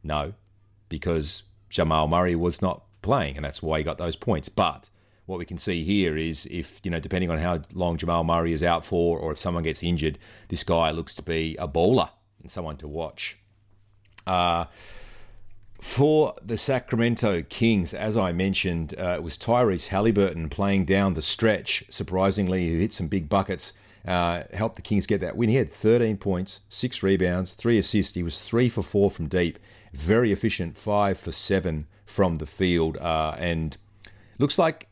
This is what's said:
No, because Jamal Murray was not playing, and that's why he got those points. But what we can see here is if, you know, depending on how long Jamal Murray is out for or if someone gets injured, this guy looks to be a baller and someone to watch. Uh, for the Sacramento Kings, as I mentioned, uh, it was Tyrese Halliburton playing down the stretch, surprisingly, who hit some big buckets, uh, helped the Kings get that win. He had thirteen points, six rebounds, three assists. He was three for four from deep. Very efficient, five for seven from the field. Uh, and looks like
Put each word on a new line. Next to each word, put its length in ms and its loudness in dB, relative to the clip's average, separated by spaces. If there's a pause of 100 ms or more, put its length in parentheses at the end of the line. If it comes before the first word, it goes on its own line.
No, 300 -2 (540)
because 540 -2 (280)
Jamal 360 2
Murray 300 2
was 260 0
not 220 -2 (180)
playing, 320 0
and 100 -8
that's 180 -8
why 160 0
he 60 0
got 140 -4
those 160 -4
points. 340 -2
But 420 -2 (360)
what 140 -8
we 40 -8
can 140 -10
see 240 -2
here 340 2
is 300 -4
if, 380 -10
you 80 -4
know, 80 -2
depending 300 -2
on 80 0
how 240 -2 (120)
long 220 0
Jamal 260 0
Murray 300 2
is 100 0
out 220 2
for 340 0
or 140 -4
if 80 -8
someone 240 -2
gets 180 -4
injured, 360 0 (300)
this 140 -2
guy 300 2
looks 240 -8
to 60 -14
be 360 -2
a 80 -6
baller 440 2 (300)
and 100 -20
someone 260 -8
to 100 -16
watch. 520 -10 (880)
Uh, 420 2 (1120)
for 540 2 (100)
the 140 -4
Sacramento 840 0
Kings, 520 2
as 220 -2
I 160 2
mentioned, 680 -2
uh, 160 -2
it 80 -4
was 160 -6
Tyrese 480 2
Halliburton 640 2
playing 380 2
down 280 4
the 80 -4
stretch, 680 0
surprisingly, 800 0
who 100 2
hit 140 0
some 140 -4
big 220 -2
buckets, 460 -2 (300)
uh, 380 0 (100)
helped 220 -2
the 80 -16
Kings 240 0
get 140 2
that 160 -4
win. 140 2
He 60 4
had 140 2
thirteen 460 4
points, 520 -2
six 360 -6
rebounds, 480 2
three 260 2
assists. 360 0
He 100 -4
was 180 -6
three 260 2
for 140 -2
four 260 4
from 200 -4
deep. 300 0 (340)
Very 400 2
efficient, 440 -2
five 400 0
for 140 -10
seven 560 -2 (200)
from 300 2
the 100 -6
field. 500 2
Uh, 420 -2
and 380 -2 (640)
looks 200 0
like 340 0